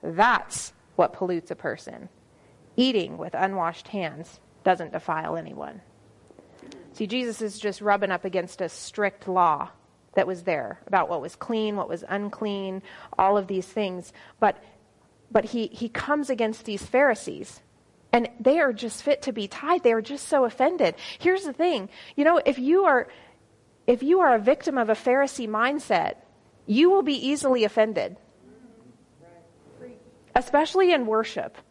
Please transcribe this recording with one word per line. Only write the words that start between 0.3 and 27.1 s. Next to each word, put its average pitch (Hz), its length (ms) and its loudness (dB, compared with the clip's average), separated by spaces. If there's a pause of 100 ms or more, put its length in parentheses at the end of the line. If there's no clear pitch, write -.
what - 180 4
pollutes 180 380 -4
a - 40 -6
person. - 540 -10 (640)
Eating 214 440 0
with 170 160 -10
unwashed 185 540 -2
hands 165 500 -8 (240)
doesn't 180 280 0
defile 160 440 -6
anyone. 156 460 -12 (1120)
See, 214 140 -6
Jesus 233 340 -4
is 214 180 -8
just 202 220 -6
rubbing 202 300 2
up 185 140 -4
against 185 360 -4
a 175 80 -4
strict - 580 -6
law 175 420 2 (460)
that 196 120 2
was 175 160 -8
there 151 440 -4
about 185 220 2
what 165 120 -4
was 151 140 -12
clean, 220 400 -4
what 196 140 -4
was - 180 -8
unclean, 202 760 -6 (360)
all 196 200 4
of 190 100 -2
these 185 180 -2
things. 185 460 -6 (280)
But, 208 220 2 (720)
but 226 140 2
he, 226 220 -4
he - 200 -8
comes 285 420 -4
against 220 360 -4
these 208 180 -6
Pharisees, - 800 -2 (500)
and 240 180 2 (100)
they 269 200 4
are 277 140 2
just 220 300 -10
fit 285 200 0
to 269 80 -4
be 208 160 -6
tied. 349 360 -2
They 240 100 6
are 220 80 0
just 269 260 -10
so 277 180 2
offended. 285 500 0 (240)
Here's 370 240 2
the 294 100 -6
thing. 294 360 0 (260)
You 285 100 2
know, 339 200 6
if 262 140 0
you 320 240 4
are, 277 240 4 (800)
if 240 160 2
you 330 160 4
are 285 160 6
a 220 40 4
victim 262 380 0
of 226 120 0
a 214 60 4
Pharisee 262 520 0
mindset, 220 680 0 (500)
you 269 240 6
will 392 140 4
be 269 240 -2